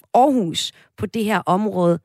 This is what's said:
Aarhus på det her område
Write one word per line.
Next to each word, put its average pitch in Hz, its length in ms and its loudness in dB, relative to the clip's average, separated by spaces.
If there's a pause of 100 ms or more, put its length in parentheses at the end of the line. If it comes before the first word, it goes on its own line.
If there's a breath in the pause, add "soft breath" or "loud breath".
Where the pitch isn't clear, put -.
(140)
Aarhus 247 580 2 (260 soft breath)
på - 80 -8
det 226 180 -4
her 208 220 -2
område 180 600 0